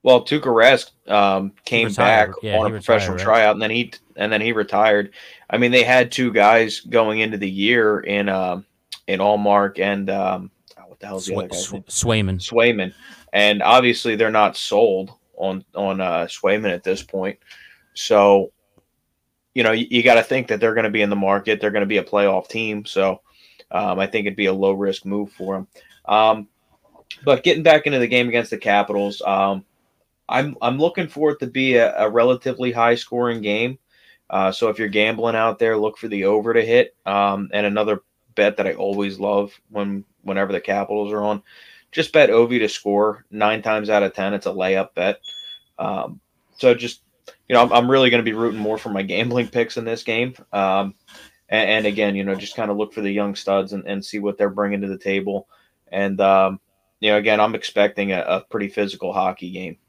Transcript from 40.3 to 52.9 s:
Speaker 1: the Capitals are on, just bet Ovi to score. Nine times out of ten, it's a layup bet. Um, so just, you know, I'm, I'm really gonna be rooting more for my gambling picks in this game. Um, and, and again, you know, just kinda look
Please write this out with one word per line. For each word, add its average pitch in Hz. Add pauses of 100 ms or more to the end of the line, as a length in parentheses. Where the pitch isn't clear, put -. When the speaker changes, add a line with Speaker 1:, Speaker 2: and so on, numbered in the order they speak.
Speaker 1:
the 95
Capitals 104
are 147
on, 208 (480)
just -
bet 147
Ovi 117
to 110
score. 104
Nine 107
times 107
out 107
of 98
ten, 98
it's 98
a 90
layup 95
bet. 90 (580)
Um, - (380)
so 123
just, 120 (440)
you 127
know, 120
I'm, 120
I'm 120
really 131
gonna 117
be 110
rooting 110
more 107
for 110
my 98
gambling 117
picks 117
in 117
this 113
game. 120 (180)
Um, 98 (540)
and, 107
and 107
again, 101
you 98
know, 98
just 95
kinda 107
look 104